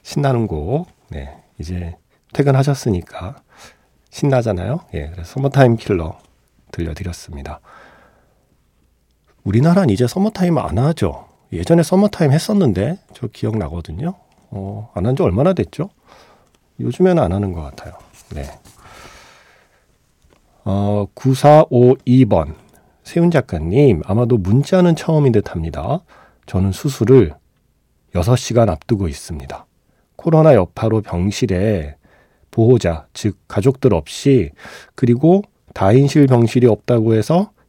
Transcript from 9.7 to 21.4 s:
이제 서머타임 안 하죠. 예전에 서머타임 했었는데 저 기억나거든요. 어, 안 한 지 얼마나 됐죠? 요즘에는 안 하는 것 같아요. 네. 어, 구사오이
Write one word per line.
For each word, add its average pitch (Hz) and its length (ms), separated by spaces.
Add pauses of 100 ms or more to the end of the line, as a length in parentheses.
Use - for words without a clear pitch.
이제 113 180
서머타임 185 500
안 90 200
하죠. 127 500 (240)
예전에 160 320
서머타임 185 480
했었는데 151 640 (160)
저 - 140
기억나거든요. 104 880 (380)
어, 104 440
안 90 100
한 127 120
지 - 40
얼마나 135 300
됐죠? 170 380 (880)
요즘에는 165 420
안 87 120
하는 98 180
것 82 100
같아요. - 320 (400)
네. 71 160 (2250)
어, 101 500
구사오이 131 1120